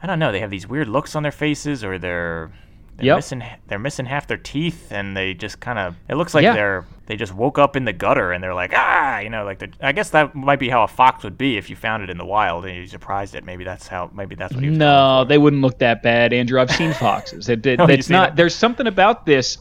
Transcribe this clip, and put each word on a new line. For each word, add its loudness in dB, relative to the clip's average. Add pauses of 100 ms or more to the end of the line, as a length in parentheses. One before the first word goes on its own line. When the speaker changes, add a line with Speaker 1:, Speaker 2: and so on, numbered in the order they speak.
Speaker 1:
I -10
don't -2
know, 0
they -2
have -6
these -10
weird -6
looks -4
on -4
their -4
faces, -6
or -6
they're, -6 (460)
they're -4
Speaker 2:
Yep. 4
Speaker 1:
missing, -8 (240)
they're -8
missing -8
half -8
their -6
teeth, -6
and -8
they -4
just -12
kinda, -6 (140)
it -4
looks -4
like 4
Speaker 2:
Yeah. 6
Speaker 1:
they're, -2 (200)
they -8
just -8
woke -2
up 4
in -2
the -4
gutter, 0
and -4
they're -6
like, -4
"Ah," 0
you -10
know, -6
like, -10
they're, -12 (120)
I -2
guess -4
that 2
might 0
be -2
how 2
a 0
fox 2
would -10
be 0
if -8
you -14
found -6
it -10
in -8
the -10
wild, -2
and -10
you're -14
surprised -10
it. -12
Maybe -12
that's -12
how, -8
maybe -12
that's -10
what -4
he 0
was 2
Speaker 2:
No, 6
Speaker 1:
going 6
for. -2
Speaker 2:
they 8
wouldn't 6
look 0
that 2
bad, 4
Andrew. 2
I've 4
seen 0
Speaker 1:
<laughs> -
Speaker 2:
foxes. -4
It, 0
it, 2
Speaker 1:
Oh, 6
you've 8
Speaker 2:
it's 4
Speaker 1:
seen 4
Speaker 2:
not, 6
Speaker 1:
it? -10
Speaker 2:
there's 4
something 0
about 4
this. 2